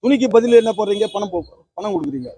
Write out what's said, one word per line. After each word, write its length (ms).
துணிக்கு 280
பதில் 240
என்ன 240
போடுறீங்க? 360
பணம் 200
போ-, 120
பணம் 200
கொடுக்குறீங்க. 440